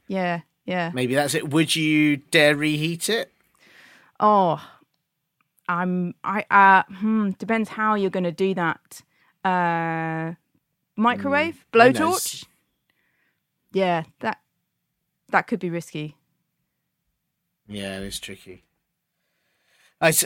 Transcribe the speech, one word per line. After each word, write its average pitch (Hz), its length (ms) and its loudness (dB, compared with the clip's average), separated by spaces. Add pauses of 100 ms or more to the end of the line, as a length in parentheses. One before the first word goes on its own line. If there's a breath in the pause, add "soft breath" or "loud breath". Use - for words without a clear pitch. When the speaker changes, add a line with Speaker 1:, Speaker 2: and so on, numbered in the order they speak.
Speaker 1:
Yeah, 180 320 -4 (240)
yeah. 180 300 -4
Speaker 2:
Maybe 127 200 -2
that's 143 200 0
it. 160 160 -4
Would 156 260 2
you 151 400 2
dare 147 400 2
reheat 151 540 -4
it? 226 200 -4 (880 soft breath)
Speaker 1:
Oh, 190 480 2 (1000 loud breath)
I'm, 180 460 -4 (100)
I, 196 260 -4
uh, 190 320 6 (100)
hmm, 214 460 -2
depends 220 300 -4
how 214 260 -2
you're 196 160 0
gonna 180 220 -4
do 190 220 -2
that. - 480 -6 (420)
Uh, 165 880 -2 (640)
microwave? 277 760 -2
Speaker 2:
Mm, 226 80 6
I 240 120 10
know. 311 180 0
Speaker 1:
Blowtorch? - 340 -6 (1300)
Yeah, 180 300 0 (160)
that, - 220 -6 (880)
that 190 160 2
could 190 140 -6
be 180 100 -6
risky. 156 460 -10 (1500)
Speaker 2:
Yeah, 98 320 -10
it's 98 180 -12
tricky. 95 460 -20 (1400)
I 165 80 6
s-, 160 180 2